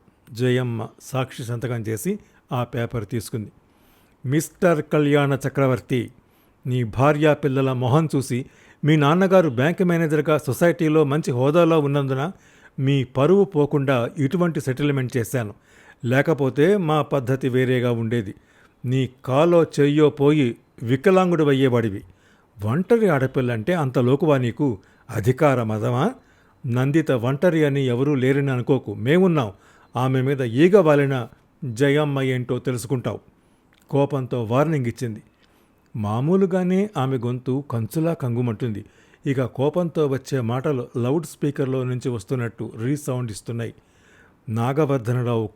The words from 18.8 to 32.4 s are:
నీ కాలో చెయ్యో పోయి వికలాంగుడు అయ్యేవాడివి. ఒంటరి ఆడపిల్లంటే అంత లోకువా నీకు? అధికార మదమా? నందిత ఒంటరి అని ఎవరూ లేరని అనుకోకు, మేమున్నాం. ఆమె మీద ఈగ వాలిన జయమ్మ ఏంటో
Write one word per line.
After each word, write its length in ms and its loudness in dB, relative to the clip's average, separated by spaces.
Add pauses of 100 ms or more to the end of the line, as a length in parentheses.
నీ 260 -2 (140)
కాలో 380 4
చెయ్యో 480 2
పోయి 460 2 (260)
వికలాంగుడు 600 4
అయ్యేవాడివి. 580 2 (640)
ఒంటరి 440 2
ఆడపిల్లంటే 640 0
అంత 240 -2
లోకువా 400 2
నీకు? 400 -2 (320)
అధికార 520 0
మదమా? 520 -2 (520)
నందిత 460 0
ఒంటరి 520 0
అని 220 0
ఎవరూ 280 0
లేరని 360 0
అనుకోకు, 440 -2
మేమున్నాం. 580 2 (440)
ఆమె 260 0
మీద 180 0
ఈగ 400 4
వాలిన 480 2 (360)
జయమ్మ 560 0
ఏంటో 380 -2